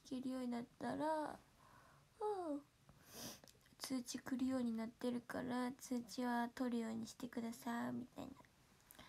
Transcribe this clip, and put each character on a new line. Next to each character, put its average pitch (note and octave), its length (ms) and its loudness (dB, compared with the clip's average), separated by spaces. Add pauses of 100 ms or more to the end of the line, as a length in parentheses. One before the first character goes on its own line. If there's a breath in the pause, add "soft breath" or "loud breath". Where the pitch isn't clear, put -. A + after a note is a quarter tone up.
(100)
引 B3+ 100 0
け C4 80 0
る B3+ 60 2
よ C4 40 0
う B3+ 40 0
に B3 60 2
な A#3+ 120 2
っ A#3+ 40 -2 (140)
た B3 160 2
ら、 D4+ 440 2 (800 loud breath)
う F#4+ 360 2
ん。 C#4+ 60 -4 (1160 loud breath)
通 C4 240 0
知 - 180 -4
来 - 180 0
る C4 80 4
よ C4 120 4
う B3 40 2
に A#3 140 2
な A3+ 80 0
っ A3 40 -2
て B3 220 -2
る A#3+ 120 0
か C4+ 200 -2
ら、 B3 300 2
通 B3+ 300 -2
知 B3 200 -2
は A#3+ 320 4
取 B3+ 160 2
る A#3 80 4
よ A3+ 120 2
う - 20 0
に A3+ 140 0
し - 80 -8
て - 140 -6
く B3 140 -2
だ A3+ 100 0
さ A#3+ 360 0
い、 B3 40 0
み A#3+ 140 -2
た - 160 -8
い - 40 -6
な。 - 60 -8 (760 loud breath)